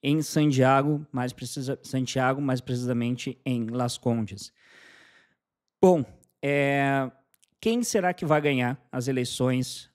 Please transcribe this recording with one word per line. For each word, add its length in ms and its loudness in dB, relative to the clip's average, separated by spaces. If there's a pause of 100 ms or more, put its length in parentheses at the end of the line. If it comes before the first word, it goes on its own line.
em 200 2
Santiago, 880 2
mais 180 -4
precisa-, 520 -8
Santiago, 580 -2
mais 220 -2
precisamente 800 -4
em 240 -2
Las 300 -4
Condes. 520 -4 (1300)
Bom, 280 6 (360)
é... 680 0 (500)
quem 220 0
será 320 0
que 100 -8
vai 160 4
ganhar 500 0
as 180 -4
eleições 880 -2